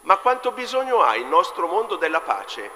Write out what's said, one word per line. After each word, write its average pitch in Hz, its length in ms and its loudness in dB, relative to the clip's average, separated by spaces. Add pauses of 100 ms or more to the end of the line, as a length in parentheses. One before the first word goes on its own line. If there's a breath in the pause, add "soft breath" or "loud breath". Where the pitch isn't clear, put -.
Ma 190 160 4
quanto 247 340 0
bisogno 254 500 0
ha 117 140 4
il 123 100 -4
nostro 170 420 2
mondo 185 280 -2
della 160 260 0
pace? 101 540 -6